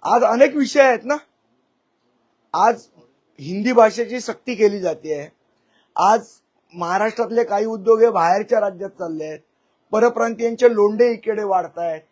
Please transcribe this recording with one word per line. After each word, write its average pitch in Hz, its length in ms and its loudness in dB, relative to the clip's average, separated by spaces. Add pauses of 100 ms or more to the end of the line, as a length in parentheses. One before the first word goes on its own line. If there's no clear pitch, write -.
आज 226 200 2
अनेक 262 320 4
विषय 285 260 0
आहेत 254 220 4
ना, 269 120 -4 (1400)
आज 226 280 0 (580)
हिंदी 190 320 -4
भाषेची 226 480 2
सक्ती 233 360 -10
केली 202 240 2
जातेय, 156 460 -6 (680)
आज 208 240 2 (540)
महाराष्ट्रातले 208 720 -2
काही 208 220 -2
उद्योग 220 360 0
हे 233 80 6
बाहेरच्या 202 500 0
राज्यात 190 300 -6
चालले 165 340 -10
आहेत, 156 160 -14 (520)
परप्रांतीयांचे 233 840 0
लोंढे 214 360 2
इकडे 214 320 -6
वाढतायत 170 580 -4 (100)